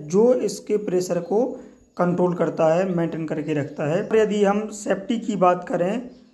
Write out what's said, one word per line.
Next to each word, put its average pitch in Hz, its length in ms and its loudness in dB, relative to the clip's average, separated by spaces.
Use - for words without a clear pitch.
जो 220 260 6
इसके - 440 -2
pressure 180 440 -2
को 214 220 0
control 175 380 2
करता 160 400 2
है, 190 140 0
maintain 165 380 -2
करके 156 280 -4
रखता 143 320 -4
है। 175 160 0
और 214 140 0
यदि 208 280 2
हम 202 220 2
safety 214 440 -2
की 208 180 -4
बात 180 300 2
करें 185 320 -2